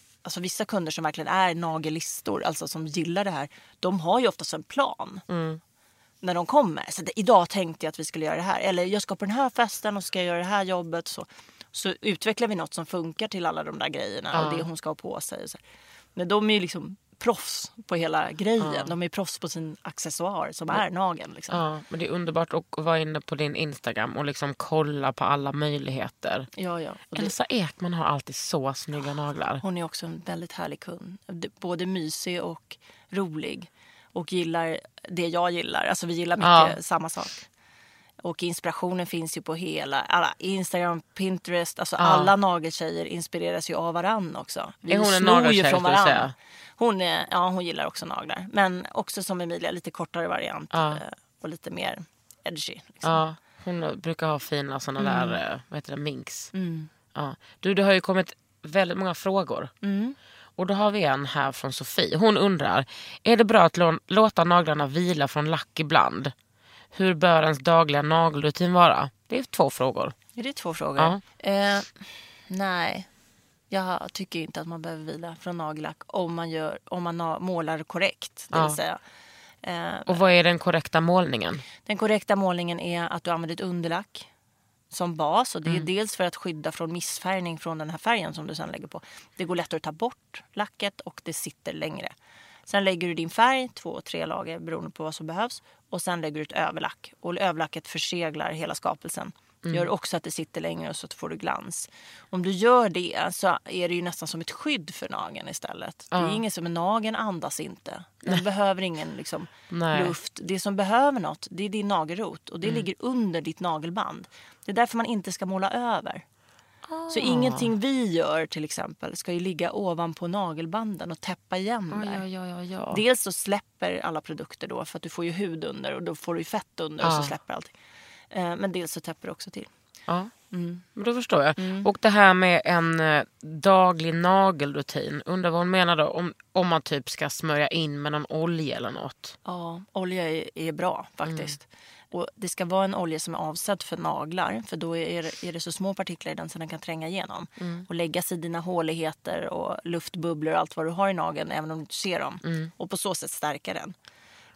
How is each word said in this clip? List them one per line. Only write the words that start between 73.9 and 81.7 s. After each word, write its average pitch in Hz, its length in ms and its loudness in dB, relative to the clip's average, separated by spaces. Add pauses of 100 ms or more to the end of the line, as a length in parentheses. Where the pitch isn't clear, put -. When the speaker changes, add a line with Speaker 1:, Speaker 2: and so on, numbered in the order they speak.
Speaker 1:
tycker 175 280 -8
inte 156 200 -8
att 160 60 -10
man 165 160 -10
behöver 160 220 -10
vila 165 360 -10
från 175 160 -6
nagellack 156 400 -6 (100)
om 170 280 -2
man 170 160 -4
gör, 156 340 -4
om 180 180 -6
man 170 180 -4
na-, 165 200 -2
målar 165 420 -2
korrekt, - 680 -4
det - 100 2
Speaker 2:
Ja. 160 80 6
Speaker 1:
vill 151 100 0
säga. 156 220 -2 (640)
Eh, 170 440 -4
Speaker 2:
Och 180 120 2
vad 185 140 8
är 175 120 8
den 175 140 6
korrekta 165 420 2
målningen? 151 640 2 (240)